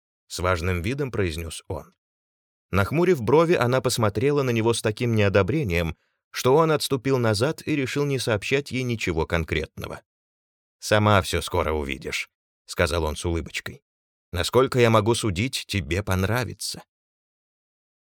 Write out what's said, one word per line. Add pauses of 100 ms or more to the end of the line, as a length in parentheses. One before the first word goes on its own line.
(260)
с
важным
видом
произнес
он. (800)
Нахмурив
брови,
она
посмотрела
на
него
с
таким
неодобрением, (360)
что
он
отступил
назад
и
решил
не
сообщать
ей
ничего
конкретного. (760)
«Сама
все
скоро
увидишь», (340)
сказал
он
с
улыбочкой. (500)
«Насколько
я
могу
судить,
тебе
понравится». (1200)